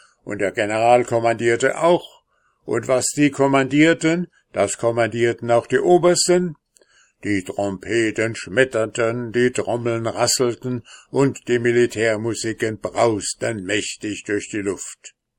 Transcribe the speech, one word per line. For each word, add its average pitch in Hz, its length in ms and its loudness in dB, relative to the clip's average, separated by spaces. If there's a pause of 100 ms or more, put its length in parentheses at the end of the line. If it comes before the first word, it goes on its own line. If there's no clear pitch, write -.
(240)
und 104 160 -8
der 95 120 -2
General 117 520 4
kommandierte 117 760 0
auch, 170 440 0 (400)
und 113 240 -4
was 127 180 0 (100)
die 147 140 4
kommandierten, 147 1000 2 (240)
das 98 260 -2
kommandierten 117 720 0
auch 117 160 4
die 127 140 2
Obersten. 175 760 2 (680)
Die 101 180 -2
Trompeten 110 920 -2
schmetterten, 117 960 -2
die 123 180 2
Trommeln 117 560 -4
rasselten 120 800 -2 (240)
und 131 380 0
die 120 100 2
Militärmusiken 113 1200 0
brausten 110 840 -2
mächtig 104 600 -6
durch 104 260 -4
die 107 100 -6
Luft. - 540 -8 (240)